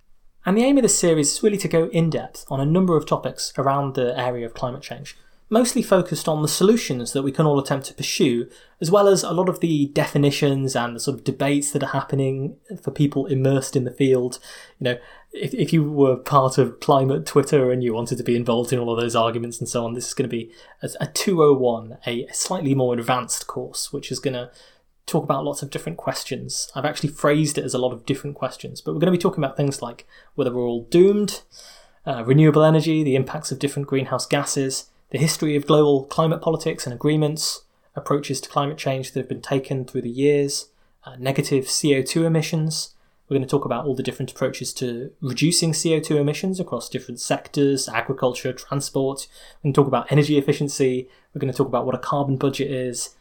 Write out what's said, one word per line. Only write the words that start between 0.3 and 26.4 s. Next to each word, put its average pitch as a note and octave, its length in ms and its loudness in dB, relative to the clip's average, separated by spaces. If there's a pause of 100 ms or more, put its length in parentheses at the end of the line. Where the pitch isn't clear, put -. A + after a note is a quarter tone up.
And F#3 140 2
the A#3 40 6
aim C#4 140 6
of C4 60 6
this - 160 4
series D#3+ 340 4
is - 100 -8
really G#3 140 4
to F3+ 120 -2
go E3 180 2
in-depth D#3+ 640 -2
on C3+ 100 -2
a C#3 60 0
number F3 300 4
of D3+ 100 0
topics - 500 -4
around C#3 380 0
the B2+ 240 0
area B2 260 -2
of A2+ 80 -10
climate B2+ 300 -6
change, C3 340 -14 (320)
mostly A#3 320 2
focused F3+ 480 0
on D3+ 140 0
the D3+ 60 2
solutions F3 640 2
that C3+ 100 -2
we C#3 100 -2
can D#3 140 2
all D3 120 4
attempt C3+ 280 -2
to - 80 -16
pursue, B2 540 0 (320)
as D#3+ 100 -2
well G3+ 180 6
as F#3+ 140 6
a E3+ 100 -4
lot F3+ 160 0
of F3 120 -2
the D3+ 260 2
definitions C#3+ 880 0
and A#2+ 180 -2
the A#2 60 -10
sort C#3+ 160 -4
of - 80 -14
debates C#3+ 460 0
that C#3 120 -2
are C3+ 80 -4
happening C3+ 640 -2 (260)
for - 80 -8
people C#3+ 360 0
immersed C3+ 480 0
in C3 100 0
the B2 60 -6
field. B2+ 480 2 (400)
You - 60 -6
know, B2 140 -2 (340)
if, - 220 -6
if F#3 180 -2
you D#3+ 100 6
were C#3+ 340 4
part C3 420 2
of A#2+ 220 2
climate C#3 460 2
Twitter C#3+ 440 2
and B2+ 120 0
you A#2+ 120 0
wanted A#2 240 -4
to A#2+ 60 -8
be A#2+ 120 2
involved A#2+ 360 0
in B2+ 60 2
all A#2 140 -2
of A2+ 80 0
those A#2 140 0
arguments A#2 440 0
and A#2+ 100 -8
so A#2 160 -2
on, A#2 100 -6
this B2 140 -8
is - 60 -8
gonna B2+ 140 -2
be A#2 220 -8 (320)
a, - 60 -4 (120)
a - 60 -4
two F3 360 0
oh D3 100 8
one, A2+ 540 0
a A#2+ 260 -4
slightly E3 420 -2
more B2+ 200 2
advanced B2 520 -4
course, - 460 -10
which C#3 180 -8
is B2 80 -6
gonna B2 320 -6 (560)
talk D#3 160 0
about D3 220 -2
lots D3 180 -6
of C#3 80 -10
different D#3+ 260 -10
questions. - 760 -8